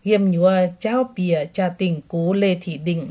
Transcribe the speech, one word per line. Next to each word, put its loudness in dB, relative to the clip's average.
Yêm 2
Nhúa 4
Cháo 0
Bìa, 0
Cha 0
Tình -2
Cú, -2
Lê 2
Thị -8
Định, -4